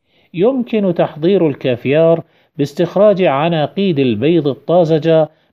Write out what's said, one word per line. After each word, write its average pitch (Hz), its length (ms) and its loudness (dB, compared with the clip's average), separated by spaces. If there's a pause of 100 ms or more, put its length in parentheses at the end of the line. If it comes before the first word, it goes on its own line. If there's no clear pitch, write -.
(340)
يمكن 214 600 -2
تحضير 170 540 0
الكافيار 147 760 0 (360)
باستخراج 185 640 0
عناقيد 160 760 -2
البيض 139 500 0
الطازجة 160 800 0 (240)